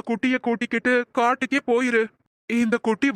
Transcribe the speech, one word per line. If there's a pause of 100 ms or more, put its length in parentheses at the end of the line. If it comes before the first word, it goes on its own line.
குட்டிய (120)
கூட்டிக்கிட்டு (240)
காட்டுக்கே
போயிரு. (460)
இந்த (120)
குட்டி